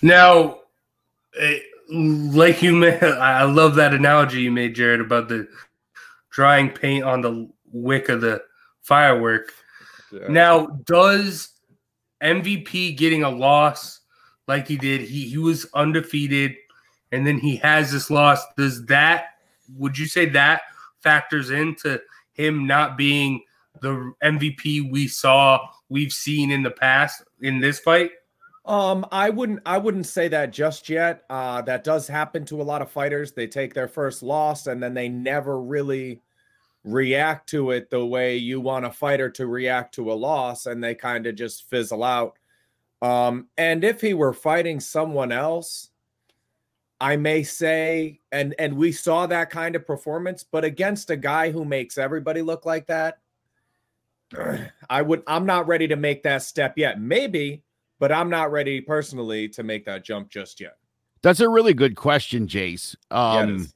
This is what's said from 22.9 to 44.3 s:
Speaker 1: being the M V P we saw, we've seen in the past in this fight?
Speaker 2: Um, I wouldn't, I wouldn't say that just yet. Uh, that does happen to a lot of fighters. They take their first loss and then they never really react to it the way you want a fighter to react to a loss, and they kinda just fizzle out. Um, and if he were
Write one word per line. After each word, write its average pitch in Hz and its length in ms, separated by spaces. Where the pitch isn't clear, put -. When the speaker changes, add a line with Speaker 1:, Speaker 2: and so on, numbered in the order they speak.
Speaker 1:
being 139 460
the 135 400
M 151 180
V 147 120
P 147 300
we 139 260
saw, 135 520
we've 139 220
seen 147 400
in 135 120
the 123 80
past 135 520
in 131 180
this 139 200
fight? 175 320
Speaker 2:
Um, 190 460
I 196 180
wouldn't, 220 360
I 175 120
wouldn't 196 280
say 170 220
that 147 240
just 151 380
yet. 170 400
Uh, 127 340
that 127 200
does 156 240
happen 151 380
to 151 160
a - 20
lot 147 180
of 131 100
fighters. 147 400
They 117 160
take 135 260
their 127 140
first 135 340
loss 147 460
and 123 160
then 123 100
they 123 160
never 131 520
really 135 600
react 135 680
to 139 220
it 123 180
the 123 160
way 123 320
you 123 240
want 131 240
a 120 60
fighter 139 400
to 127 160
react 123 480
to 110 160
a - 20
loss, 123 520
and 120 180
they 117 120
kinda 117 380
just 110 360
fizzle 113 340
out. 120 340
Um, 123 460
and 165 260
if 220 180
he 214 120
were 147 200